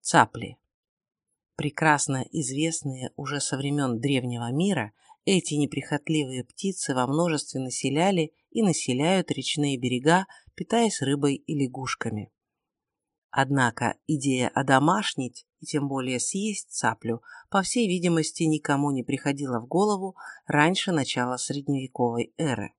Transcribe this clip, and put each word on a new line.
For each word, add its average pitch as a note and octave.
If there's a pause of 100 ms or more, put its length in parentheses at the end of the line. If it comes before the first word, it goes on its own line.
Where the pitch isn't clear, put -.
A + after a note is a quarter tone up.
Цапли. A2 (960)
Прекрасно D3
известные C3+
уже C#3+
со -
времён C#3
древнего A#2+
мира – D#3 (360)
эти F3+
неприхотливые C#3+
птицы -
во B2+
множестве C#3
населяли D3+ (180)
и A3+
населяют D3+
речные C#3
берега, C3 (280)
питаясь A3
рыбой C#3
и -
лягушками. B2+ (960)
Однако C3 (100)
идея C3
одомашнить C#3 (140)
и D#3+
тем C#3
более C3
съесть G3+
цаплю, A2+ (300)
по G3
всей A3+
видимости, E3+
никому D3
не C3
приходила C3+
в A#2+
голову F#3+ (300)
раньше D#3+
начала B2+
средневековой C3
эры. B2